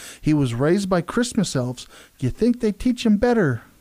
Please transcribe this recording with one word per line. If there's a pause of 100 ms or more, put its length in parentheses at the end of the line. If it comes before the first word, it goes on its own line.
(200)
He
was
raised
by
Christmas
elves. (320)
You
think
they
teach
him
better? (180)